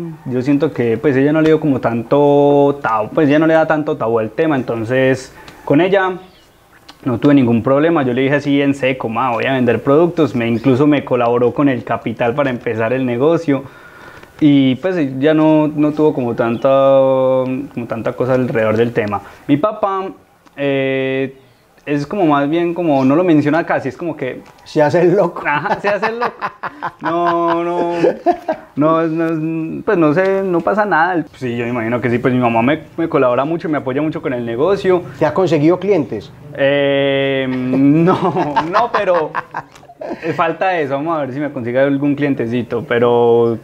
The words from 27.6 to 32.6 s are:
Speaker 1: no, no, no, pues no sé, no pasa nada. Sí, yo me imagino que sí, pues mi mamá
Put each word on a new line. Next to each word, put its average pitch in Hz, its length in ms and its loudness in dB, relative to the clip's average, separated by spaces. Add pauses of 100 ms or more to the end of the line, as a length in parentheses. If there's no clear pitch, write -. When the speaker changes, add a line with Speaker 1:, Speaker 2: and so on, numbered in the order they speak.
Speaker 1:
no, 349 300 -4 (800)
no, 160 320 2
no, 160 760 -4
pues 208 140 0
no 151 160 2
sé, 196 300 0
no 175 180 0
pasa 202 240 0
nada. 170 400 0 (120)
Sí, 120 200 -6
yo 120 80 -4
me 120 60 -4
imagino 117 280 -2
que 117 120 -2
sí, 120 80 0
pues 127 160 0
mi 127 40 2
mamá 117 220 2